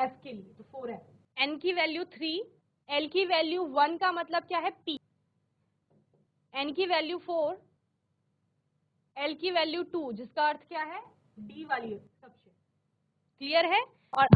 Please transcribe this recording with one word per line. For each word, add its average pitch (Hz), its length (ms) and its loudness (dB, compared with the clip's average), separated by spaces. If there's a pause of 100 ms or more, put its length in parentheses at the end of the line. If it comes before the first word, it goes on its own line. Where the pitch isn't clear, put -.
F 262 180 -6
के 269 100 -14
लिए, 190 260 -16
तो 214 60 -18
फ़ोर 262 260 -12
एफ। - 580 -4
N 302 140 -4
की 359 100 2
value 330 320 0
three, 311 260 -6 (580)
L 294 240 0
की 381 120 4
value 349 400 2
one 294 320 4
का 370 160 2
मतलब 339 300 -2
क्या 349 160 -2
है, 349 140 -2 (160)
P, 302 80 -2 (1600)
N 277 220 -4
की 370 100 2
value 339 320 2
four, 339 420 -2 (1600)
L 294 240 -2
की 359 100 0
value 330 320 0
two, 330 300 -4
जिसका 254 360 0
अर्थ 302 200 -4
क्या 320 140 -6
है, 339 200 -10 (400)
D 302 280 -14
वाली 233 240 -2
सबशेल, - 580 -20 (880)
Clear 311 260 4
है? 381 160 4 (300)
और 269 240 6